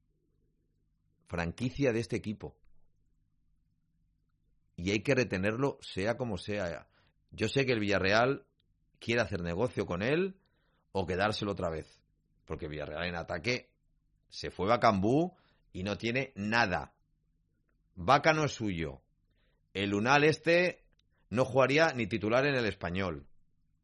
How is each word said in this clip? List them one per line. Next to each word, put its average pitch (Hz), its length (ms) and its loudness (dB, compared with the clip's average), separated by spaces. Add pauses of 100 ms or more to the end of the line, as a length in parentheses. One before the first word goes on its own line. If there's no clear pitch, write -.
(1300)
franquicia 117 640 -2
de 110 80 0
este 120 160 -6
equipo. 101 400 -8 (2250)
Y 87 160 -4
hay 104 120 0
que 135 120 2
retenerlo 110 680 0
sea 107 360 -4
como 113 200 -6
sea. 90 500 -6 (440)
Yo 110 160 -2
sé 135 180 2
que 127 60 0
el 113 80 2
Villarreal 101 680 2 (540)
quiere 117 220 0
hacer 95 200 -2
negocio 90 440 -2
con 87 160 -4
él 170 340 -2 (560)
o 95 140 -2
quedárselo 101 480 -2
otra 90 160 -4
vez. 78 320 -10 (440)
Porque 80 220 -8
Villarreal 76 380 -6
en 87 100 -4
ataque 85 560 -6 (580)
se - 220 -10
fue 90 160 -4
Bacambú 117 680 2 (400)
y 90 100 -8
no 101 140 -4
tiene 117 380 -4
nada. 101 580 0 (1000)
Vaca 139 380 4
no 156 100 2
es 135 80 0
suyo. 82 500 -4 (720)
El 101 200 -2
Unal 127 300 4
este 170 600 2 (460)
no 120 140 0
jugaría 135 500 4
ni 117 140 -2
titular 113 380 0
en 143 100 2
el 120 100 0
Español. 90 600 -4 (580)